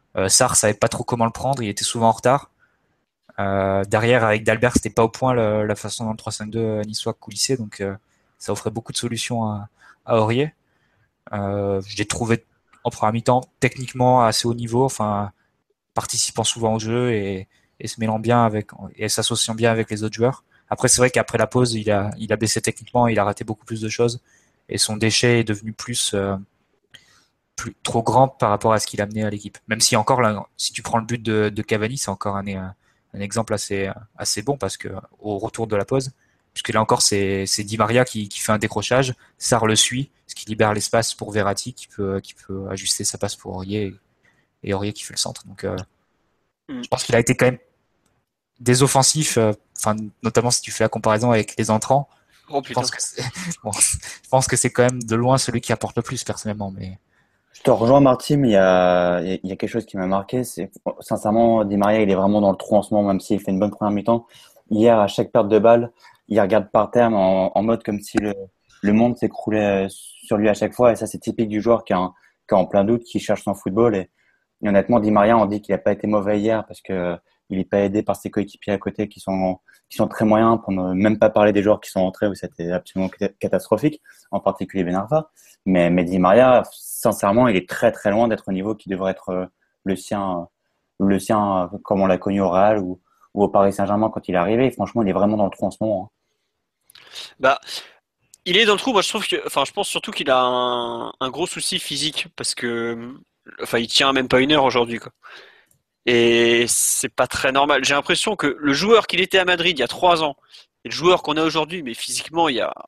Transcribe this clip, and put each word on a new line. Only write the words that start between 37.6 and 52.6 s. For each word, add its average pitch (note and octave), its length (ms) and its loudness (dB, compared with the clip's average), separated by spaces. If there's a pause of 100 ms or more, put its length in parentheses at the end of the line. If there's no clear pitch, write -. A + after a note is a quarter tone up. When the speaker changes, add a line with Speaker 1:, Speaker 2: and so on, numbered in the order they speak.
Speaker 1:
Di G#2+ 140 -8
Maria A#2 260 2
qui, G#2 240 -8
qui - 120 -12
fait - 120 0
un G#2+ 60 2
décrochage, B2 560 0 (240)
Sarr A2+ 280 0
le A2 100 2
suit, C3 340 0 (160)
ce - 80 -16
qui - 120 -18
libère G#2+ 280 2
l'espace A2 400 -2
pour G#2 180 -12
Verratti G2+ 420 -2
qui - 140 -20
peut, G2 320 -4
qui - 140 -16
peut F#2+ 360 -12
ajuster F#2+ 340 -4
sa - 140 -6
passe - 180 -6
pour F#2+ 200 -12
Aurier F#2+ 380 -6 (680)
et, G2+ 80 -6
et G2 40 -2
Aurier G2+ 180 -4
qui - 120 -14
fait - 100 -16
le - 40 -12
centre. - 280 -8
Donc, G2 180 -14
euh, F#2+ 120 -4 (920)
Speaker 2:
Mm. B3+ 160 -10
Speaker 1:
je - 40 -14
pense - 140 -4
qu'il - 140 0
a - 20 6
été - 180 4
quand B2 100 4
même B2+ 120 0 (1040)
des B2 240 2
offensifs, C#3 540 2
euh, G#2+ 140 4 (240)
enfin, G#2+ 200 -2 (260)
notamment A#2+ 300 2
si - 100 -2
tu - 80 -12
fais - 140 0
la G#2+ 40 4
comparaison A2+ 440 2
avec G#2+ 260 0
les A2 140 0
entrants. C3+ 360 0 (400)
Speaker 2:
Oh, C#3 160 -4